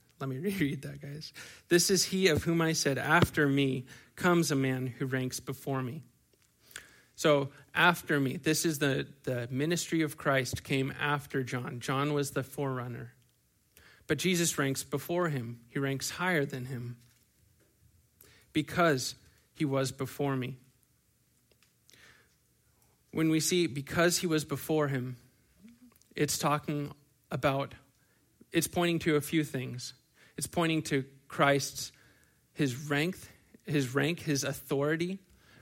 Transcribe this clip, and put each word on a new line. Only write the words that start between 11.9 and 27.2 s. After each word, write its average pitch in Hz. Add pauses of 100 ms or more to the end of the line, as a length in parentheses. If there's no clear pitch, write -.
was 143
the 135
forerunner. 123 (920)
But 147
Jesus 170
ranks 135
before 175
him. 120
He -
ranks 135
higher 175
than 135
him 120 (1600)
because 151 (400)
he 160
was 135
before 139
me. 127 (2500)
When 160
we 160
see 175
"because 165
he 185
was 156
before 151
him," 127 (1000)
it's 147
talking 147 (380)